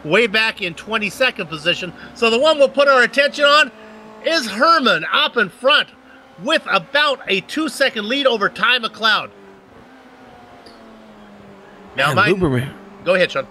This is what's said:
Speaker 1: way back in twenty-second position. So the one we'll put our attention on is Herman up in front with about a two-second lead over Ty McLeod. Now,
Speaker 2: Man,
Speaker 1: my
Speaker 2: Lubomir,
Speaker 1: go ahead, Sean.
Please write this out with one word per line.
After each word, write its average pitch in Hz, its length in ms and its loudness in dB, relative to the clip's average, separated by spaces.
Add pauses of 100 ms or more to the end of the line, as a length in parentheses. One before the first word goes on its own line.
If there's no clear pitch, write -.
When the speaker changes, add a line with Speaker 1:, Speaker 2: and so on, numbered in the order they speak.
Speaker 1:
way 196 220 2
back 220 340 -2
in 175 140 -8
twenty-second 208 720 -4
position. 160 460 -4 (220)
So 226 160 0
the 226 80 2
one 311 200 2
we'll 277 100 6
put 277 200 2
our 254 140 6
attention 285 420 0
on 285 280 4 (540)
is 311 240 -2
Herman 226 600 2
up 277 280 -2
in 202 100 0
front 262 400 0 (540)
with 294 280 0
about 285 580 0
a 190 140 -2
two-second 262 640 -4
lead 269 180 0
over 214 240 0
Ty 233 300 0
McLeod. 208 500 -2 (2750)
Now, 147 180 0
Speaker 2:
Man, - 20 -4
Speaker 1:
my 196 120 4
Speaker 2:
Lubomir, 143 440 0 (320)
Speaker 1:
go 180 100 2
ahead, 180 180 0
Sean. 135 180 -6